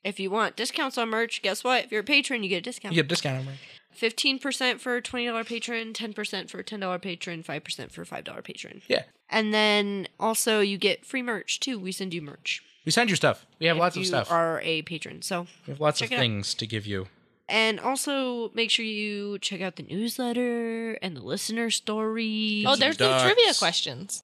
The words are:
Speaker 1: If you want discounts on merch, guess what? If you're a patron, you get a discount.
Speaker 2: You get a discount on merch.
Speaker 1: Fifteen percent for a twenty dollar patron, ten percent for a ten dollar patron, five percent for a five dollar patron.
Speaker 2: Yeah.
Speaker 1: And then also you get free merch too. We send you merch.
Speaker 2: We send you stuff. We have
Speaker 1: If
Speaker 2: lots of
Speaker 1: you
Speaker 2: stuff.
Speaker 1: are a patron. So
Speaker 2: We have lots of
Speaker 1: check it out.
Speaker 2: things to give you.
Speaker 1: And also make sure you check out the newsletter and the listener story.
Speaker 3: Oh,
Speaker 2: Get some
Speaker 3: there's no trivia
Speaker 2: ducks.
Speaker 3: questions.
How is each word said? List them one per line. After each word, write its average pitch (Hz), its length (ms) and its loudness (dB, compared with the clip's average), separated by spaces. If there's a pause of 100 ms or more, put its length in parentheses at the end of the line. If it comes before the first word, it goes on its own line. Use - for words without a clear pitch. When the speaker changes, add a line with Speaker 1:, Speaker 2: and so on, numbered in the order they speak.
Speaker 1:
If 196 160 -4
you 190 100 -2
want 214 260 0
discounts 262 400 -2
on 226 140 0
merch, 226 320 -2
guess 185 220 0
what? 247 200 4
If - 80 -8
you're 214 80 0
a 202 40 -8
patron, 277 380 2
you 190 60 -4
get 180 100 0
a 165 40 -4
discount. 170 320 -8
Speaker 2:
You 160 80 6
get 139 40 2
a - 20 -10
discount 139 320 -2
on 131 60 -8
merch. 139 120 -12 (340)
Speaker 1:
Fifteen 254 460 0
percent 254 420 -2
for 247 160 -2
a 240 60 -2
twenty 240 240 -4
dollar 226 180 -2
patron, 226 480 -6
ten 220 220 -8
percent 208 340 -6
for 196 120 -12
a 190 40 -10
ten 208 160 -8
dollar 180 180 -2
patron, 170 440 -8
five 151 220 -8
percent - 280 -10
for 165 100 -14
a 170 40 -10
five - 180 -10
dollar - 160 -10
patron. - 480 -14
Speaker 2:
Yeah. - 140 2 (260)
Speaker 1:
And 214 240 2
then 208 560 2 (100)
also 220 420 2
you 202 180 4
get 196 260 2
free 254 180 -4
merch 233 380 -4
too. 254 180 -2
We 185 140 -6
send 190 220 -4
you 170 80 -4
merch. - 400 -6 (240)
Speaker 2:
We 160 60 2
send 233 180 6
you 170 60 4
stuff. - 280 4 (140)
We 160 80 0
have 165 100 6
Speaker 1:
If 170 40 2
Speaker 2:
lots 175 160 4
of 185 40 -2
Speaker 1:
you 185 60 -2
Speaker 2:
stuff. 131 260 0
Speaker 1:
are 165 300 2
a 160 200 0
patron. - 380 -10
So 175 260 -4 (200)
Speaker 2:
We 143 60 -8
have 139 80 -8
lots 151 200 4
of 156 60 0
Speaker 1:
check 262 60 -4
it - 20 0
out. 240 60 2
Speaker 2:
things 104 340 0
to 117 120 -4
give 110 200 -4
you. 95 220 -4 (380)
Speaker 1:
And 220 340 2
also 254 720 -2
make 220 160 0
sure 233 140 2
you 208 560 -4
check 185 200 -4
out 185 160 -4
the 170 60 -12
newsletter 233 1080 -2 (100)
and 180 140 -4
the 127 40 -12
listener 220 480 -2
story. 220 1000 0
Speaker 3:
Oh, 262 40 6
Speaker 2:
Get - 20 8
some 277 80 4
Speaker 3:
there's 294 200 4
no 262 220 6
trivia 453 260 8
Speaker 2:
ducks. 320 100 4
Speaker 3:
questions. 170 640 -2